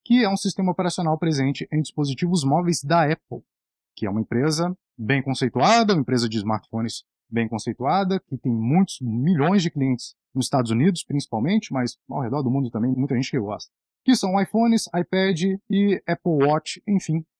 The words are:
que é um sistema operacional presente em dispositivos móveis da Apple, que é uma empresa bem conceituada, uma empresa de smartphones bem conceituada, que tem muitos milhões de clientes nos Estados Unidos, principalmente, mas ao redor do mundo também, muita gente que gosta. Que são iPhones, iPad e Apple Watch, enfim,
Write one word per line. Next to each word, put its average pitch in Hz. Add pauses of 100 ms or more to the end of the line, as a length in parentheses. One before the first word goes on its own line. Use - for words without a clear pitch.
que 240
é 196
um 196
sistema 185
operacional 170
presente 139
em 151
dispositivos 151
móveis 165
da 165
Apple, 143 (540)
que -
é 98
uma 107
empresa 156 (220)
bem 131
conceituada, 156
uma 160
empresa 120
de 113
smartphones 110 (260)
bem 113
conceituada, 151
que -
tem 123
muitos 131
milhões 143
de 165
clientes 135 (180)
nos 131
Estados 123
Unidos, 156
principalmente, 143
mas 123 (120)
ao 143
redor 135
do 120
mundo 135
também, 117
muita 127
gente 127
que 143
gosta. 104 (340)
Que 254
são 190
iPhones, 226
iPad 185 (280)
e 202
Apple 165
Watch, 151
enfim, 165 (140)